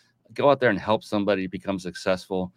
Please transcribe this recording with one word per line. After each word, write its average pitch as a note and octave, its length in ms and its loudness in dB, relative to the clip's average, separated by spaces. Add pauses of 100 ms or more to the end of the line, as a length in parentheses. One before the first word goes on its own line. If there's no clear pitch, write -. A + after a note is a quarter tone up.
(320)
Go B2+ 180 4
out C3 100 4
there B2 100 4
and G2 80 0
help G#2 260 -2
somebody G2 420 0
become F#2+ 320 -6
successful, F#2 800 -4